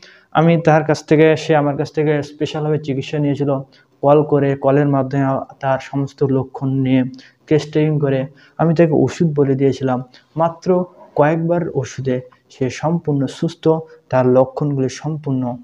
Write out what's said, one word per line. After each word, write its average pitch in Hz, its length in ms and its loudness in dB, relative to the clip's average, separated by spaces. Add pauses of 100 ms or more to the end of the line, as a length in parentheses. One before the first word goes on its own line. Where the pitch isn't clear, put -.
(320)
আমি 165 280 4
তার 156 240 4
কাছ 151 200 -2
থেকে, 156 320 4
সে 156 200 0
আমার 143 200 0
কাছ 143 160 -6
থেকে 151 300 0
স্পেশালভাবে 151 560 -4
চিকিৎসা 143 400 -6
নিয়েছিল, 143 400 0 (440)
কল 147 220 4
করে, 139 320 0
কলের 143 320 2
মাধ্যমে 135 360 0
আ-, 135 200 -2 (160)
তার 135 220 -2
সমস্ত 139 420 -6
লক্ষণ 131 440 -2
নিয়ে 131 360 2 (420)
টেস্টিং 151 520 0
করে 135 280 -2 (300)
আমি 160 180 2
তাকে 160 180 4
ওষুধ 135 420 0
বলে 139 200 2
দিয়েছিলাম। 131 480 -2 (340)
মাত্র 175 480 -2 (360)
কয়েকবার 165 400 0 (140)
ওষুধে 127 460 -4 (300)
সে 127 200 -4
সম্পূর্ণ 151 560 -2
সুস্থ, - 420 -4 (400)
তার 127 180 2
লক্ষণগুলি 131 600 2
সম্পূর্ণ 131 760 -6